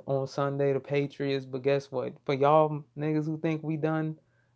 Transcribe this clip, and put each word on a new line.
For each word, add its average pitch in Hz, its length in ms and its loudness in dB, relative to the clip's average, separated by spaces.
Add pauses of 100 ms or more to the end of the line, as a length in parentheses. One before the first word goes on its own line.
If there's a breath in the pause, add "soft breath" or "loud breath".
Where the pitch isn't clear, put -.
on 135 180 0
Sunday 139 460 0
to 135 80 0
Patriots, 139 680 -2
but 127 180 -8
guess 139 280 0
what? 123 220 -4 (120)
For 147 80 0
y'all 147 520 4 (120)
niggas 151 280 0
who 156 120 -4
think 156 240 -2
we 156 140 -4
done, 156 420 -2 (380)